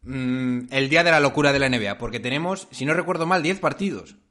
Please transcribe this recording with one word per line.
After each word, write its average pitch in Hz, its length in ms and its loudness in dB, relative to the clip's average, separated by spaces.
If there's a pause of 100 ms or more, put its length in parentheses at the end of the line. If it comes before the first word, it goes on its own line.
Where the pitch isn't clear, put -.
mm, 127 600 -4 (100)
el 135 180 0
día 165 140 4
de 170 80 4
la 156 80 6
locura 143 340 4
de 139 60 2
la 139 80 2
N 127 100 2
B 104 120 -2
A, 101 100 -6
porque 117 200 -8
tenemos, 156 520 -4
si - 140 -8
no 151 100 0
recuerdo 170 320 -2
mal, 180 160 2
diez 185 160 -2
partidos. 180 560 -4 (160)